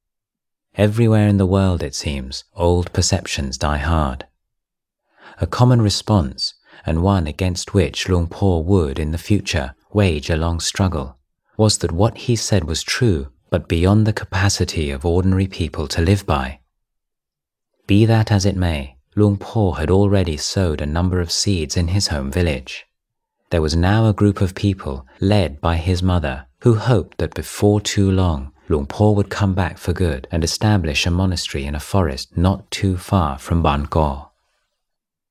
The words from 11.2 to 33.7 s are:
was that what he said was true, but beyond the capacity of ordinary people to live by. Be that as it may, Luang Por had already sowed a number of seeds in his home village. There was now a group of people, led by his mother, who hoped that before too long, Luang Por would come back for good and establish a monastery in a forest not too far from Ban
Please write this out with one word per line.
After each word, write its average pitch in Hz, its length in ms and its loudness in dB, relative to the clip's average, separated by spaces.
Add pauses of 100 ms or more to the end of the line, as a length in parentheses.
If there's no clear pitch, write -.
was 107 220 2
that 82 120 -2
what 101 260 0
he 120 200 -2
said 98 260 0
was 78 220 -6
true, 82 480 -2 (180)
but 82 160 -2
beyond 98 400 4
the 110 60 0
capacity 87 800 -2
of 69 120 -8
ordinary 92 440 2
people - 400 -6
to - 120 -4
live 98 240 2
by. 69 360 -4 (1300)
Be 104 180 6
that 110 240 2
as 101 160 2
it 95 80 0
may, 80 440 -4 (180)
Luang 104 200 4
Por 95 420 -2
had 80 120 -2
already 95 460 2
sowed 80 440 -2
a 76 60 -4
number 87 340 0
of 85 120 -4
seeds 85 440 -2
in 87 120 0
his 95 200 0
home 67 220 -4
village. 76 560 -4 (640)
There 85 120 2
was 78 120 -2
now 101 320 2
a 104 60 4
group 101 280 2
of 95 140 -2
people, 82 500 -4 (140)
led 95 420 0
by 82 180 0
his 90 260 -2
mother, 78 420 0 (140)
who 117 160 4
hoped 107 420 0
that 80 160 -4
before 104 460 0
too 98 320 0
long, 82 400 0 (180)
Luang 73 140 0
Por 104 300 2
would 101 160 0
come 98 240 0
back 92 240 -2
for 87 160 -2
good 76 360 -2
and 82 140 -2
establish 92 600 0
a 87 40 0
monastery 87 540 -2
in 73 100 -6
a 73 60 -6
forest 80 560 -2
not 95 340 0
too 92 280 -2
far 78 400 -2
from 85 240 -2
Ban 73 220 2